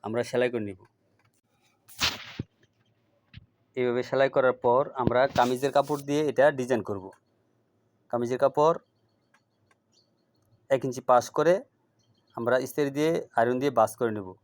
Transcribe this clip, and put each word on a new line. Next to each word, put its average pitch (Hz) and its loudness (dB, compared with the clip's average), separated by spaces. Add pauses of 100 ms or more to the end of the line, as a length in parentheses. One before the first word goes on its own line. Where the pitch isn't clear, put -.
আমরা 113 -4
সেলাই 123 0
করে 113 -4
নিব। 92 -16 (3000)
এইভাবে 123 0
সেলাই 135 2
করার 127 4 (100)
পর 123 4 (200)
আমরা 120 2 (160)
কামিজের 127 0
কাপড় 143 0
দিয়ে 147 0 (100)
এটা 127 4 (140)
ডিজাইন 123 0
করব। 98 -8 (1040)
কামিজের 120 -4
কাপড় 147 2 (1900)
এক 135 2
ইঞ্চি 127 -6
পাস 123 6 (120)
করে 156 4 (800)
আমরা 120 0 (100)
ইস্ত্রি 139 -2
দিয়ে 151 0 (260)
আয়রন 120 2
দিয়ে 139 0
ভাঁজ 110 2
করে 117 -2
নেব। 98 -10 (160)